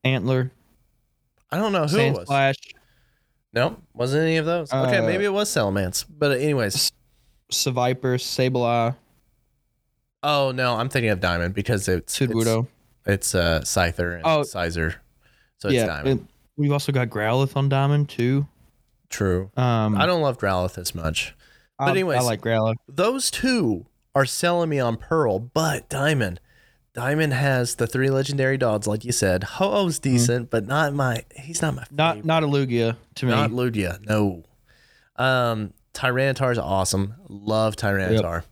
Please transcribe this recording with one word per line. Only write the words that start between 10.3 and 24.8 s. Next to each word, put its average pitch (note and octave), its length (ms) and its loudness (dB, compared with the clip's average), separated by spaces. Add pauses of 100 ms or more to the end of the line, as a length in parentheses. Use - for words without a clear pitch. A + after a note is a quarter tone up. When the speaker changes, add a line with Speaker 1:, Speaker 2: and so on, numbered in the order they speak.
Speaker 2:
no, B2 240 0
I'm A#2+ 120 -2
thinking A#2+ 220 0
of F#2+ 100 0
Diamond F2 340 0
because G2+ 340 -2
it's, F2+ 300 -2
Speaker 1:
Sudowoodo. A2+ 500 2 (380)
Speaker 2:
it's, G2+ 260 0
it's, - 20 -6
uh, E2+ 300 2
Scyther F2 520 0
and E2+ 80 -12
Speaker 1:
Oh. D#3 200 2
Speaker 2:
Sizer. E2+ 520 -2 (640)
So G#2 100 -6
it's C3+ 60 2
Speaker 1:
Yeah, A#2 120 2
Speaker 2:
Diamond. D2+ 200 -4 (140)
Speaker 1:
and - 80 -20 (280)
we've D3 160 0
also C#3+ 200 -2
got B2+ 160 0
Growlithe A#2 480 0
on C#3 120 2
Diamond, C#3 400 2
too. C3 380 0 (600)
Speaker 2:
True. F#2+ 480 -2
Speaker 1:
Um, A2+ 400 2
Speaker 2:
I C#3+ 100 2
don't F3 160 0
love C3+ 160 0
Growlithe F#2 400 0
as F2 160 -8
much. D#2+ 400 -4 (440)
But C#3 100 0
Speaker 1:
I, - 20 2
Speaker 2:
anyways, F3+ 300 0
Speaker 1:
I - 20 2
like A2+ 200 0
Growlithe. A2+ 340 2 (100)
Speaker 2:
those A3 440 0
two F#3 560 0 (280)
are C#3 120 4
selling F3 440 0
me C#3+ 80 0
on A#2 180 0